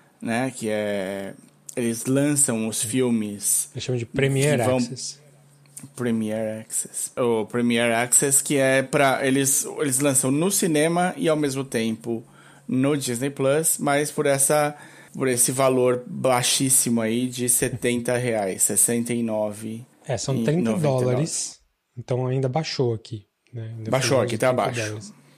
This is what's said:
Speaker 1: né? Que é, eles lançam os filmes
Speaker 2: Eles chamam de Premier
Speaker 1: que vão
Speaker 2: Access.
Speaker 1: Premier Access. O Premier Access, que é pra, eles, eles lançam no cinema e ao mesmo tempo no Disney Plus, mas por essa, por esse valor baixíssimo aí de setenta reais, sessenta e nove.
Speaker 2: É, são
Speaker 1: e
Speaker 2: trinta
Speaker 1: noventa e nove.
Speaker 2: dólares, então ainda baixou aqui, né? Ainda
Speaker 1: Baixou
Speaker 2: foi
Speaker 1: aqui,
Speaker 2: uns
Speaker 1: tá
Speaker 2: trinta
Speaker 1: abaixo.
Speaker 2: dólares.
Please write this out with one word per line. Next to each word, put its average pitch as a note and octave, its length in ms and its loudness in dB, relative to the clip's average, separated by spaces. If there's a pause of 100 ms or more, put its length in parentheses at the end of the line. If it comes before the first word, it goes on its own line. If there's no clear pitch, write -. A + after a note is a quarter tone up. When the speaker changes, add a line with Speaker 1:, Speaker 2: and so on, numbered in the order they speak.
(220)
Speaker 1:
né? A#2+ 340 -2
Que A2 140 -4
é, G2 640 -4 (420)
eles A#2 300 -4
lançam C3+ 640 2
os G#2+ 120 -4
filmes A2+ 920 -2
Speaker 2:
Eles A#2+ 100 -8
chamam B2 160 -4
de A#2 60 -4
Premier C3+ 540 2
Speaker 1:
que A2+ 60 2
vão B2+ 120 2
Speaker 2:
Access. - 420 -6 (760)
Speaker 1:
Premier A2 680 -2
Access. - 580 -8
O A#2 280 2
Premier A#2+ 440 2
Access, B2+ 520 2
que D3 120 -2
é C3+ 280 4
pra, C3 420 2
eles, C3+ 400 2 (140)
eles C#3 200 0
lançam C3+ 320 2
no E3 200 2
cinema E3+ 680 2
e E3 100 0
ao D#3 80 4
mesmo C#3 280 -2
tempo A2+ 600 -4 (440)
no C3 280 2
Disney B2+ 360 -4
Plus, C#3+ 480 0
mas D3 320 0
por D3 160 0
essa, D3 480 2 (360)
por C3 160 -2
esse B2 240 2
valor B2+ 540 2
baixíssimo B2+ 960 2
aí A#2 260 0
de B2 220 -2
setenta B2 680 0
reais, A2 460 -2
sessenta A#2 500 2
e A#2 120 0
nove. A2 600 -4 (220)
Speaker 2:
É, B2+ 120 -2
são C3 200 -4
Speaker 1:
e A#2 60 0
Speaker 2:
trinta E3 280 2
Speaker 1:
noventa E3+ 160 0
e - 40 4
nove. B2+ 140 2
Speaker 2:
dólares, - 540 -2 (380)
então B2+ 300 -2
ainda C3 200 0
baixou C3 460 0
aqui, A2 320 -10 (260)
né? A2+ 260 -12
Ainda A2 140 -6
Speaker 1:
Baixou C3 260 2
Speaker 2:
foi B2+ 100 4
Speaker 1:
aqui, A2+ 80 -2
Speaker 2:
uns G#2+ 40 -6
Speaker 1:
tá B2+ 100 4
Speaker 2:
trinta A#2+ 120 2
Speaker 1:
abaixo. A#2 200 0
Speaker 2:
dólares. G#2+ 320 -8 (240)